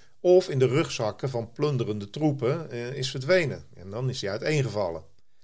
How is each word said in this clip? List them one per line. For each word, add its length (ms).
of 280
in 100
de 80
rugzakken 640
van 220
plunderende 580
troepen, 600
eh, 220
is 180
verdwenen. 540
En 160
dan 180
is 120
hij 100
uiteengevallen. 760